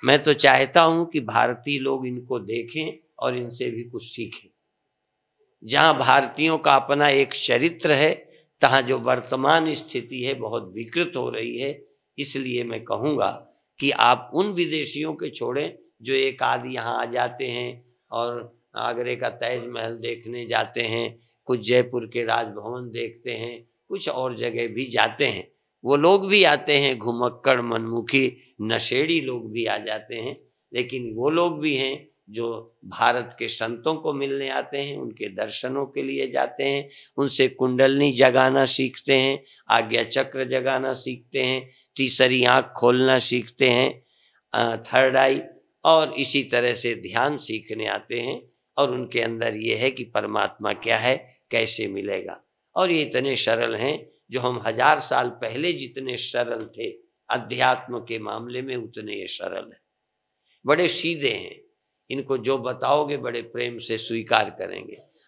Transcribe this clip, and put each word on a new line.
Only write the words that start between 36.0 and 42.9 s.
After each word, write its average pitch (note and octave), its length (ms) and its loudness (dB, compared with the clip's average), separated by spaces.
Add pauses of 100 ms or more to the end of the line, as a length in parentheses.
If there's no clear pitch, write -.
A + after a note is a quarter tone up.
लिए C3+ 280 -4
जाते C3+ 320 -2
हैं, C#3 260 -2 (280)
उनसे C3+ 320 4
कुंडलनी C3+ 600 4
जगाना C3 540 6
सीखते C3 480 0
हैं, C3+ 300 2 (260)
आज्ञा A2+ 340 2
चक्र C3+ 460 -2
जगाना C3 440 -2
सीखते C3 500 -6
हैं, B2+ 260 -2 (260)
तीसरी B2+ 500 4
आँख B2+ 320 4
खोलना B2+ 420 6